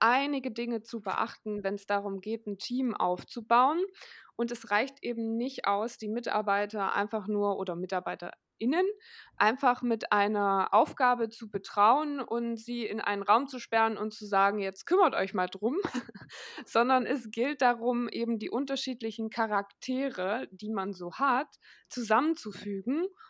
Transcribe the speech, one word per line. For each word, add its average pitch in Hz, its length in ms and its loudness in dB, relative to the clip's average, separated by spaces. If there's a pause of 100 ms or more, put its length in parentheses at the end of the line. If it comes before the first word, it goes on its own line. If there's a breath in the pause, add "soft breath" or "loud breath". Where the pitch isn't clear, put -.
einige 269 520 2
Dinge 233 300 -4
zu 226 200 -10
beachten, 208 640 -4
wenn's 196 220 -4
darum 202 340 -2
geht, 226 260 -6
ein 202 120 -6
Team 247 360 -2
aufzubauen. 240 880 2 (540 loud breath)
Und 233 160 -2
es 226 180 -10
reicht 240 320 0
eben 226 340 -4
nicht 262 300 -4
aus, 202 320 0
die 214 100 -6
Mitarbeiter 208 840 0
einfach 208 340 -2
nur 202 300 0
oder 180 180 -4
MitarbeiterInnen 185 1080 -2 (500 loud breath)
einfach 247 460 4
mit 233 300 0
einer 202 600 2
Aufgabe 240 560 4
zu 220 220 -14
betrauen 269 720 4
und 233 380 -2
sie 240 280 -6
in 214 140 -4
einen 202 220 -2
Raum 233 240 6
zu 269 120 -10
sperren 220 380 2
und 214 160 -4
zu - 140 -12
sagen: 202 320 4
"Jetzt 190 280 -4
kümmert 359 280 6
euch 190 200 0
mal 180 140 0
drum." 226 360 -2
<laughs> - 840 -10
Sondern 247 400 2
es 233 240 -4
gilt 277 320 -2
darum, 240 460 2
eben 226 300 -2
die 214 120 -6
unterschiedlichen 247 800 -4
Charaktere, 226 1200 -2
die 208 200 -10
man 196 220 -2
so 175 220 -10
hat, 269 340 0 (400 loud breath)
zusammenzufügen, 233 1160 -2 (240 loud breath)